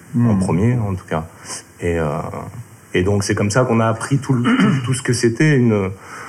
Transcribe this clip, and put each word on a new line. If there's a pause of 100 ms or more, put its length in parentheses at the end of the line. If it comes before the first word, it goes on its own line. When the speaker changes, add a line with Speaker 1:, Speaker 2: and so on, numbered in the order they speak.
(140)
Speaker 1:
Hmm.
Speaker 2:
en
premier,
en
tout
cas. (560)
Et,
euh, (720)
et
donc,
c'est
comme
ça
qu'on
a
appris
tout
le,
<clears throat>
tout
ce
que
c'était
une, (400)